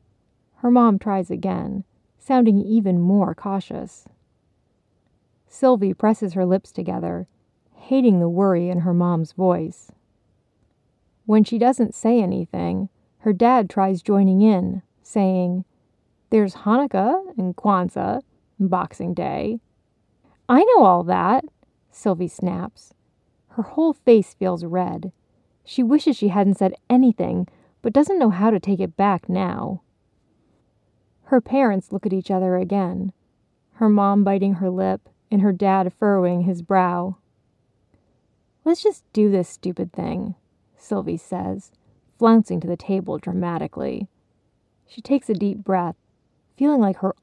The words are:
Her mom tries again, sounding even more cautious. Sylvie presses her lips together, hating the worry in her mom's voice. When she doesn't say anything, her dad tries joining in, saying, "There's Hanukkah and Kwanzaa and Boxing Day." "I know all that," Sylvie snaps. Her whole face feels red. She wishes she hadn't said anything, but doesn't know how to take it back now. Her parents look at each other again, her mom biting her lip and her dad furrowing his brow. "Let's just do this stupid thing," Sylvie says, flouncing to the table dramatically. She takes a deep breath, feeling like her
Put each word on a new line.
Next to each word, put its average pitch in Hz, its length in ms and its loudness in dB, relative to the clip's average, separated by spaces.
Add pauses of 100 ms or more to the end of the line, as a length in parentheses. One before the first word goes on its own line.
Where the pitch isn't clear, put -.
(560)
Her 240 140 0
mom 233 280 4
tries 196 320 -4
again, 190 540 -6 (340)
sounding 233 400 2
even 196 420 0
more 185 340 2
cautious. - 720 -10 (1400)
Sylvie 202 460 0
presses 214 400 -2
her 185 100 0
lips 185 260 0
together, 180 560 -8 (460)
hating 247 480 2
the 170 80 2
worry 175 400 0
in 180 120 -2
her 175 120 0
mom's 175 400 0
voice. 175 580 -2 (1300)
When 214 200 4
she 233 140 -2
doesn't 240 360 0
say 233 260 0
anything, 185 680 -6 (300)
her 214 120 0
dad 233 380 2
tries 190 320 -2
joining 196 400 4
in, 185 400 0 (200)
saying, 185 640 -2 (640)
"There's 208 280 0
Hanukkah 277 840 -2
and 185 180 -4
Kwanzaa 196 640 -2 (380)
and 190 100 0
Boxing 180 460 -6
Day." 165 460 -6 (840)
"I 262 160 4
know 427 220 6
all 180 200 4
that," 185 420 -2 (440)
Sylvie 175 380 -4
snaps. - 640 -8 (560)
Her - 140 -8
whole 311 320 -2
face 226 400 4
feels 175 320 -6
red. 175 440 -6 (540)
She - 180 -4
wishes 277 360 2
she 208 100 0
hadn't 196 300 2
said 190 160 0 (160)
anything, 185 580 2 (320)
but 226 140 -4
doesn't 302 240 2
know 254 100 2
how 202 220 0
to 196 100 0
take 196 180 -2
it 180 160 -6
back 190 320 0
now. 180 540 -6 (1400)
Her 254 160 2
parents 226 520 0
look 196 140 -6
at 190 60 -4
each 190 160 -4
other 185 280 0
again, 185 560 -4 (640)
her 220 140 0
mom 202 360 4
biting 196 300 0
her 185 140 -2
lip 190 400 -4 (220)
and 202 120 2
her 202 100 2
dad 190 400 0
furrowing 180 480 0
his 175 200 -2
brow. 180 580 -2 (1500)
"Let's 330 180 0
just - 300 -2
do 208 180 2
this 185 180 0
stupid 180 440 -10
thing," 175 420 -8 (420)
Sylvie 180 400 -8
says, 185 540 -10 (480)
flouncing 226 400 4
to 156 80 -6
the 175 100 -4
table 190 400 -6
dramatically. 175 920 -8 (800)
She - 140 -20
takes 269 300 -4
a 214 40 -2
deep 202 280 -4
breath, 175 320 -4 (600)
feeling 285 240 2
like 196 160 0
her - 260 -6